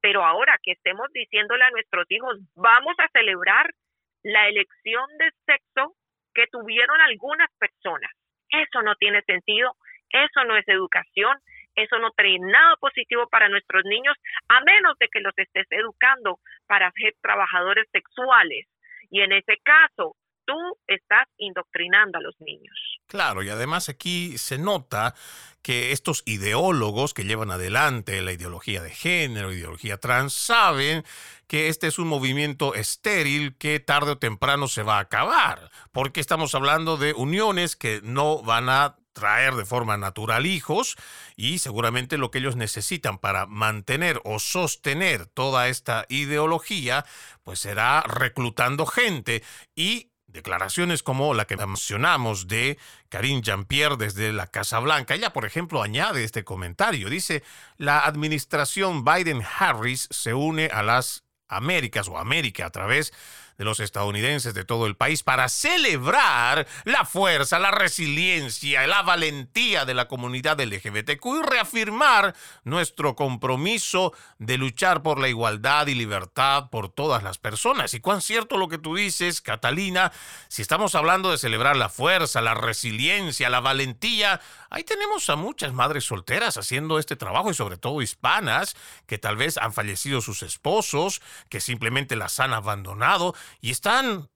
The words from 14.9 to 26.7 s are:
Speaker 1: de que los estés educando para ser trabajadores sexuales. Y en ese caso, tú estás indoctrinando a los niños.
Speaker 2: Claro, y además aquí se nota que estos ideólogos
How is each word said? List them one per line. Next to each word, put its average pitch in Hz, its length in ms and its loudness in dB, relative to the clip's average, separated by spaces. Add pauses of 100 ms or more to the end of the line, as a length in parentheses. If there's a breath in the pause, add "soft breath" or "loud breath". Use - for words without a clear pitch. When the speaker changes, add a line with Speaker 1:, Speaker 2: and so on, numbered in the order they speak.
Speaker 1:
de 233 100 2
que 214 120 -2
los 196 160 -2
estés 190 340 -2
educando 220 680 2 (280 loud breath)
para 190 240 4
ser 214 300 -2
trabajadores 196 720 2
sexuales. 196 760 2 (420 loud breath)
Y 196 120 2
en 196 100 4
ese 196 320 2
caso, 294 540 6 (260)
tú 285 140 -6 (300)
estás 208 400 4 (100)
indoctrinando 185 800 0
a 160 40 -4
los 143 200 -10
niños. 147 340 -18 (320)
Speaker 2:
Claro, 135 340 -2
y 98 80 -4
además 131 380 -4
aquí 175 500 -6
se 131 200 -6
nota 135 560 -2 (500 loud breath)
que 123 300 -2
estos - 320 -4
ideólogos 110 880 0